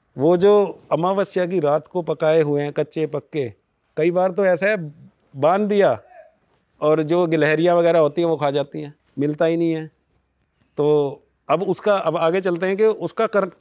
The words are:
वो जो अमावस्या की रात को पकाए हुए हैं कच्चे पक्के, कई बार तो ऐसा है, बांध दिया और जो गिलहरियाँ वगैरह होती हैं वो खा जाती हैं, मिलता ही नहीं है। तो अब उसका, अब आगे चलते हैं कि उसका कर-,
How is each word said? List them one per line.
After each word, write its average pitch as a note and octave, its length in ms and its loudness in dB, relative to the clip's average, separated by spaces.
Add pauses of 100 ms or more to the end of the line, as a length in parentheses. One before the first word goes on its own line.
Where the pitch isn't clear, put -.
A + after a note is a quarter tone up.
(180)
वो D#3+ 200 2
जो G3+ 420 2 (120)
अमावस्या F3+ 540 -2
की F3+ 140 -4
रात D3+ 280 0
को F3+ 140 -6
पकाए D#3+ 400 0
हुए D3 200 -2
हैं D3 120 -6
कच्चे D#3 340 -4
पक्के, C#3+ 460 -8 (440)
कई E3 140 0
बार F3+ 200 0
तो G3 140 -2
ऐसा F#3 220 0
है, G#3+ 100 0 (580)
बांध F3+ 340 2
दिया F#3 320 2 (800)
और D#3 220 2
जो E3+ 240 0
गिलहरियाँ D#3+ 480 2
वगैरह E3+ 240 4
होती D3+ 220 2
हैं E3+ 60 0
वो D#3+ 100 0
खा C#3+ 140 -2
जाती C#3+ 300 -4
हैं, D3 140 -14 (240)
मिलता D3 260 -2
ही E3 120 0
नहीं E3+ 140 -2
है। D#3+ 200 -8 (840)
तो D3 420 0 (300)
अब D#3+ 140 0
उसका, G3 340 0
अब D#3+ 200 -2
आगे E3 240 0
चलते F3+ 240 -4
हैं F#3+ 120 -2
कि G#3+ 80 2
उसका G#3+ 420 -2
कर-, F#3+ 340 -2